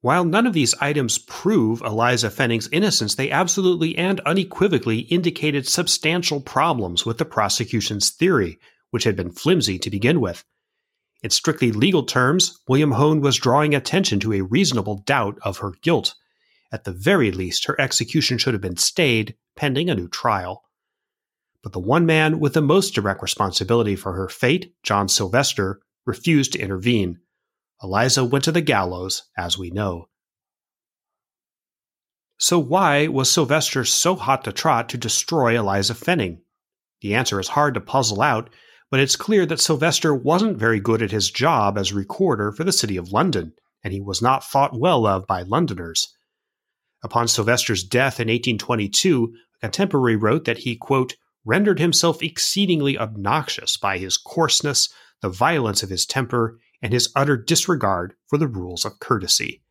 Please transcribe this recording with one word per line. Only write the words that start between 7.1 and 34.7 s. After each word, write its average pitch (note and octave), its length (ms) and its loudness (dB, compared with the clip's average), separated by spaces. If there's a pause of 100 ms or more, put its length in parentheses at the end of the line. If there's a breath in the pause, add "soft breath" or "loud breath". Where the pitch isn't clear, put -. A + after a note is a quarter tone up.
the D#3 80 0
prosecution's G#2 880 -2
theory, B2+ 480 2 (320 soft breath)
which - 140 -2
had G#2 100 2
been F2 160 -6
flimsy C#3+ 480 0
to - 100 -6
begin A#2+ 320 2
with. F2+ 240 -6 (760)
In A2+ 80 -4
strictly C#3 400 0
legal D3 320 2
terms, C3+ 640 0
William C#3+ 240 4
Hone D3 300 4
was C#3 160 2
drawing D3 360 2
attention C#3 460 0
to G#2+ 140 -2
a F#2+ 80 0
reasonable G#2+ 580 0
doubt C#3 420 -2
of G2 160 -6
her G2+ 140 -8 (100)
guilt. D#3+ 320 0 (580)
At A#2+ 120 -10
the F#2+ 100 -8
very A2+ 380 4
least, F2+ 340 -4
her - 160 -2
execution B2+ 560 0
should B2+ 160 0
have G2 80 -4
been F2+ 160 -6
stayed, A#2 580 0 (200)
pending D3 340 -2
a D3 60 0
new F2 120 -4
trial. F#2+ 560 -2 (1000)
But G2 100 -12
the F#2 60 -6
one C3+ 260 2
man D#3 340 2
with D3 140 0
the D#3+ 80 4
most F3 320 2
direct G2+ 300 -2
responsibility G2+ 720 0
for F#2 180 -8
her F#2 160 -6
fate, D#3 540 -2
John G2+ 260 0
Sylvester, G2 720 0 (240)
refused C#3 480 2
to - 60 -4
intervene. F#2+ 600 0 (640)
Eliza A#2 400 2
went C3+ 220 0
to E3 60 0
the E3+ 100 0
gallows, F#2+ 640 -2 (140)
as F2 200 -4
we F2+ 120 -10
know. F2+ 400 -4 (2250)
So F3 200 2
why D3+ 480 2
was C3 240 0
Sylvester C#3+ 540 0
so - 300 2
hot - 280 0
to G#2 80 -8
trot A#2+ 380 0